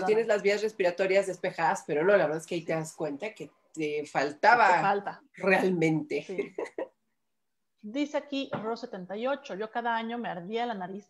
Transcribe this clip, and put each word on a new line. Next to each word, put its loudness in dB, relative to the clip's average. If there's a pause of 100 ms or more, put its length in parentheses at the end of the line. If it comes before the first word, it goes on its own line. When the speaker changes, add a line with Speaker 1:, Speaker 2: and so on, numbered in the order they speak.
Speaker 1:
perdona. 0
Speaker 2:
tienes 4
las 2
vías 2
respiratorias 2
despejadas? -2
Pero 0
no, 6
la 6
verdad -2
es -18
que -4
ahí -6
te 0
das -4
cuenta -8
que -14 (240)
te -4
faltaba 4
Speaker 1:
Te 4
falta. -2 (120)
Speaker 2:
realmente. 2
Speaker 1:
Sí. -8 (1300)
Dice -4
aquí -4 (140)
Ro -4
setenta -12
y -6
ocho, -6
"Yo -8
cada -2
año -6
me -6
ardía -6
la -4
nariz -10